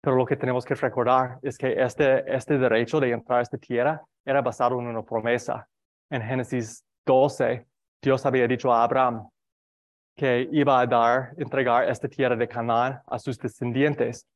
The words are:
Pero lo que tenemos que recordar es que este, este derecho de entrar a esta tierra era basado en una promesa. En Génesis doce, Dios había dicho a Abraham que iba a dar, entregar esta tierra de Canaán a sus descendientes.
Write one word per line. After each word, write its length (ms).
Pero 160
lo 80
que 120
tenemos 280
que 100
recordar 680
es 160
que 140
este, 600
este 220
derecho 420
de 120
entrar 300
a 20
esta 160
tierra 440
era 160
basado 400
en 60
una 160
promesa. 680
En 140
Génesis 600
doce, 640
Dios 240
había 240
dicho 240
a 120
Abraham 440
que 340
iba 300
a 60
dar, 500
entregar 500
esta 220
tierra 280
de 120
Canaán 580
a 120
sus 180
descendientes. 1000